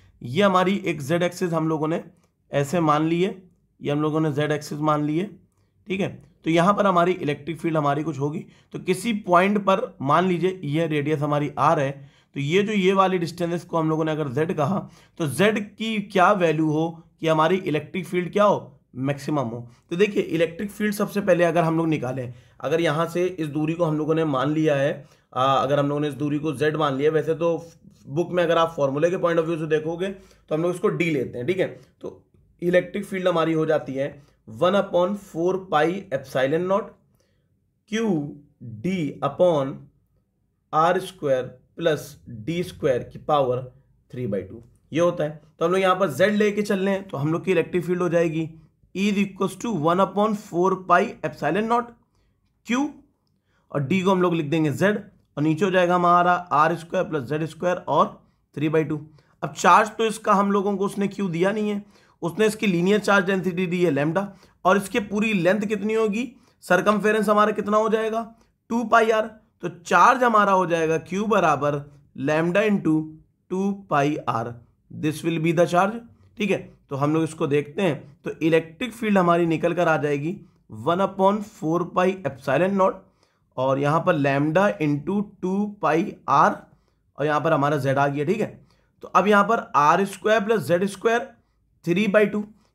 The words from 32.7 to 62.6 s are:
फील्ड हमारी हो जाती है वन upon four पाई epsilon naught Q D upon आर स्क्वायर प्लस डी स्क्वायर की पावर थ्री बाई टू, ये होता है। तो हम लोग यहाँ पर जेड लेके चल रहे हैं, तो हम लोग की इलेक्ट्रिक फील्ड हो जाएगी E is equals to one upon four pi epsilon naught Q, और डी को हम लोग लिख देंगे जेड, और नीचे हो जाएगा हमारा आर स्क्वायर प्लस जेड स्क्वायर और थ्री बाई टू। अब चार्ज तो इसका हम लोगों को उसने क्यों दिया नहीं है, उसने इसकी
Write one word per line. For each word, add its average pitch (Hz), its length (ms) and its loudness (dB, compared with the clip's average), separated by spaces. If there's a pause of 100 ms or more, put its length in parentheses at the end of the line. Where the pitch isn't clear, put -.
फील्ड 185 240 -4
हमारी 165 240 0
हो 156 140 0
जाती 147 280 -2
है 139 140 -4 (420)
वन 160 240 0
upon 190 420 0 (100)
four 175 280 -2 (160)
पाई 165 340 0 (100)
epsilon 139 520 -2
naught 202 220 -2 (1000)
Q 220 140 -2 (760)
D 180 140 -4 (300)
upon 147 500 0 (960)
आर 170 280 2
स्क्वायर 139 420 -2 (360)
प्लस 160 380 -2 (120)
डी 120 360 -6
स्क्वायर 123 380 -2
की - 180 -18
पावर 131 400 0 (500)
थ्री 123 160 -8
बाई 98 160 -4
टू, 117 200 -16 (300)
ये 147 80 0
होता 170 240 0
है। 156 160 -8 (180)
तो 165 60 -2
हम 175 80 0
लोग 190 80 2
यहाँ 185 160 4
पर 185 160 0
जेड 190 220 2
लेके 208 280 0
चल 202 160 -2
रहे 190 160 0
हैं, 196 140 -6
तो - 80 -8
हम 147 160 -2
लोग 165 120 -2
की 190 80 0
इलेक्ट्रिक 165 320 0
फील्ड 180 180 -2
हो 175 60 0
जाएगी 165 400 0 (460)
E 190 100 -2
is 208 140 2
equals 190 380 -2
to 233 140 -6 (140)
one 170 160 2
upon 202 400 0
four 175 280 0 (200)
pi 196 100 6 (260)
epsilon 156 440 -2
naught 233 180 0 (800)
Q, 254 160 0 (880)
और 143 100 -2
डी 180 200 0
को 185 80 2
हम 185 120 2
लोग 180 120 2
लिख 160 120 -2
देंगे 156 260 0
जेड, 196 260 0 (380)
और 143 60 -2
नीचे 156 220 2
हो 190 60 2
जाएगा 180 240 4
हमारा 175 380 4
आर 160 440 2
स्क्वायर 170 280 -4
प्लस 151 180 -6
जेड 151 240 -4
स्क्वायर 175 320 -4
और 160 280 2 (500)
थ्री 147 120 0
बाई 160 160 2
टू। 147 160 -6 (420)
अब - 120 -8
चार्ज 208 360 6
तो 226 140 -4
इसका 214 280 0
हम 202 200 2
लोगों 202 240 0
को 190 80 -2
उसने 196 240 -2
क्यों 196 220 -4
दिया 170 220 0
नहीं 214 180 -2
है, 202 120 -4 (400)
उसने 170 240 0
इसकी 214 200 -2